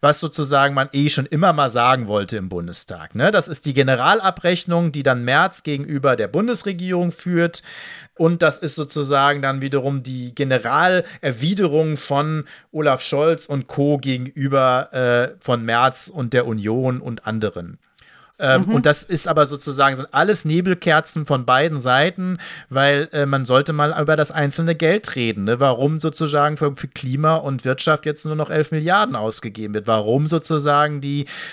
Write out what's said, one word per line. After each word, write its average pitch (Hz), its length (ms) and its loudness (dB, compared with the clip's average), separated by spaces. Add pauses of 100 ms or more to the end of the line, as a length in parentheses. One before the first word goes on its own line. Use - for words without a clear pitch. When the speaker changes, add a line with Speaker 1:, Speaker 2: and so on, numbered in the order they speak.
Speaker 1:
was 147 180 4
sozusagen 143 540 0
man 135 180 0
eh 143 160 2
schon 139 160 -2
immer 160 300 2
mal 139 160 2
sagen 120 380 2
wollte 104 280 -2
im 92 140 -8
Bundestag, 87 640 -10
ne? 143 160 2
Das 202 180 2
ist 160 160 -10
die 143 80 -2
Generalabrechnung, 170 1200 2
die 143 100 -6
dann 123 220 0
Merz 151 380 2
gegenüber 139 520 -2
der 110 140 0
Bundesregierung 180 840 -2
führt. 170 520 -2 (560)
Und 170 240 2
das 151 160 2
ist 151 180 -6
sozusagen 143 640 0
dann 135 220 -2
wiederum 139 400 -2
die 123 320 -10
Generalerwiderung 151 1600 0
von 147 480 -2 (260)
Olaf 147 320 2
Scholz 160 440 0
und 139 200 -4
Co. 143 300 2
gegenüber, 131 960 0
äh, 123 500 0
von 117 220 -2
Merz 120 440 2
und 131 260 -6
der 123 120 2
Union 120 540 -2
und - 260 -10
anderen. 107 520 -4 (640)
Ähm, 131 200 4
Speaker 2:
Mhm. 208 100 0
Speaker 1:
und 135 140 4
das 147 160 2
ist 175 260 -2
aber 151 160 4
sozusagen, 139 520 0
sind 135 160 -8
alles 180 340 2
Nebelkerzen 160 800 0
von 127 180 0
beiden 139 380 2
Seiten, 170 560 0 (320)
weil, 143 420 2
äh, 143 140 0
man 135 180 0
sollte 131 300 2
mal 147 260 2
über 156 160 2
das 151 140 2
einzelne 156 440 0
Geld 175 400 0
reden, 110 300 -2
ne? 120 160 0
Warum 139 400 2
sozusagen 151 560 0
für, 143 180 -2
für 135 140 -10
Klima 147 480 0
und 135 300 -4
Wirtschaft 147 400 0
jetzt 151 180 -4
nur 156 120 -4
noch 151 120 -2
elf 156 220 0
Milliarden 165 440 0
ausgegeben 107 600 -6
wird, 101 120 -4
warum 113 400 2
sozusagen 147 760 0
die 143 240 -4 (260)